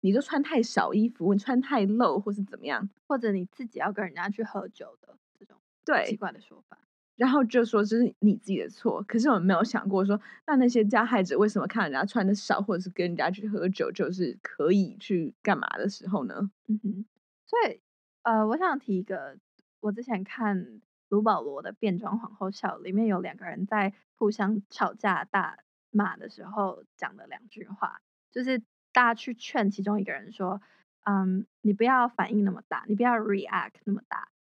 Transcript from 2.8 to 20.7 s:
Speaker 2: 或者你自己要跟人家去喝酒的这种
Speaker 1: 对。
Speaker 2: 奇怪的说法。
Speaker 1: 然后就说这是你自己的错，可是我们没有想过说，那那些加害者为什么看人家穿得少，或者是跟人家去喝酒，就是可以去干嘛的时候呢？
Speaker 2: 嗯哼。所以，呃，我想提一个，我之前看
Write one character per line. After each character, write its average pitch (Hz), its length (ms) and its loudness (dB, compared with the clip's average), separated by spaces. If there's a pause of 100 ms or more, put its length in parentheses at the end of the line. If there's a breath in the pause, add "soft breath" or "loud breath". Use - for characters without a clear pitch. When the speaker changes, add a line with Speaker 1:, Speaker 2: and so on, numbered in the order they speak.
Speaker 2:
或 277 120 0
者 226 140 0
你 185 120 -2
自 240 220 -14
己 - 120 -14
要 - 140 -2
跟 208 100 -6
人 170 120 -8
家 180 160 -6
去 214 120 -6
喝 208 260 -8
酒 - 340 -18
的 - 120 -20 (240)
这 - 60 -20
种 - 140 -20 (260)
Speaker 1:
对。 294 220 2
Speaker 2:
奇 214 100 -4
怪 190 160 -8
的 - 80 -20
说 - 260 -20
法。 - 120 -20 (380)
Speaker 1:
然 247 120 4
后 269 160 4
就 233 220 4
说 214 180 2
这 214 140 0
是 240 220 4
你 202 140 6
自 - 120 -8
己 190 120 -2
的 85 120 -4
错， - 320 -4
可 226 160 -2
是 247 100 2
我 254 60 6
们 175 80 2
没 190 100 4
有 170 100 4
想 - 240 -2
过 196 160 2
说， 202 160 2 (280 loud breath)
那 294 100 2
那 254 100 6
些 240 160 4
加 220 220 4
害 226 180 2
者 160 160 0
为 208 80 6
什 208 140 0
么 - 60 -4
看 214 160 -2
人 151 100 -2
家 135 100 0
穿 208 240 0
得 196 80 4
少， - 280 -2
或 196 120 -2
者 175 60 -2
是 185 80 -8
跟 175 180 -4
人 170 80 -2
家 156 160 0
去 196 160 -8
喝 202 220 -2
酒， - 240 -2
就 165 180 -2
是 180 300 -4
可 151 320 0
以 190 240 2
去 170 460 -2
干 190 160 2
嘛 - 180 -6
的 113 100 -2
时 - 220 -6
候 185 160 -2
呢？ - 260 -4 (180)
Speaker 2:
嗯 214 140 0
哼。 202 220 -6 (400)
所 453 140 0 (100)
以， - 100 -6 (440)
呃， 220 240 4
我 226 100 0
想 330 220 0
提 202 180 -2
一 185 60 0
个， 143 340 -10 (440)
我 208 120 -2
之 226 100 -8
前 220 220 -4
看 185 560 -4 (300)